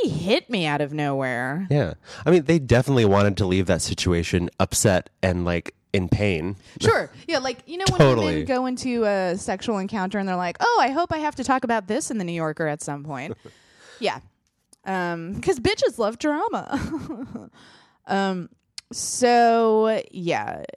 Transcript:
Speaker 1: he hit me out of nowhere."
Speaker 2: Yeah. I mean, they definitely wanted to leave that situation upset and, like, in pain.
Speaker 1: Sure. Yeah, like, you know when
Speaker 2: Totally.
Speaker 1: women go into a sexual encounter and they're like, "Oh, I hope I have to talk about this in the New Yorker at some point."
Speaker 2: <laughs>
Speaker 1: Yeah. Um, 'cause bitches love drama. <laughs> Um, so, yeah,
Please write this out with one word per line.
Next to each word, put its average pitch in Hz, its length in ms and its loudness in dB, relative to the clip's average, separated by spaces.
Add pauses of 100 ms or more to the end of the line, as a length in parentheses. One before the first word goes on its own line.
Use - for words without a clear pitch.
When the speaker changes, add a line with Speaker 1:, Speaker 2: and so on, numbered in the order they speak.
Speaker 1:
he 285 60 0
hit 180 400 -2
me 190 160 -2
out 147 160 0
of 147 120 -2
nowhere." 139 760 -2
Speaker 2:
Yeah. 113 260 2 (300)
I 151 60 4
mean, 175 140 6
they 165 140 4
definitely 123 460 4
wanted 101 320 4
to 104 80 2
leave 92 220 2
that 87 140 2
situation 87 680 0 (100)
upset - 500 2 (120)
and, 90 240 0
like, 87 300 -4 (180)
in 92 140 0
pain. 95 480 -2 (240)
Speaker 1:
Sure. 214 320 2 (160)
Yeah, 330 120 -2
like, 262 260 -6
you 330 120 -12
know 381 120 -6
when 370 100 2
Speaker 2:
Totally. 127 280 6
Speaker 1:
women 78 180 -2
go 254 200 -2
into 247 380 -2
a 190 340 0
sexual 202 420 -4
encounter 196 380 -4
and 196 120 -2
they're 185 80 -2
like, 175 240 -4
"Oh, 480 200 4
I 247 100 4
hope 330 200 -2
I 320 60 -2
have 302 180 -4
to 269 80 -6
talk 262 220 0
about 220 220 -2
this 214 220 -4
in 247 80 -6
the 196 60 -4
New 170 80 -6
Yorker 160 360 -4
at 151 140 -4
some 143 220 -8
point." 147 380 -10
Speaker 2:
<laughs> - 580 -20
Speaker 1:
Yeah. 123 200 -2 (680)
Um, 175 560 -4
'cause 311 180 0
bitches 381 400 0
love 220 180 -2
drama. 285 1400 -4
<laughs> - 520 -20
Um, 190 420 -2 (420)
so, 226 1120 4 (100)
yeah, 120 520 -4 (140)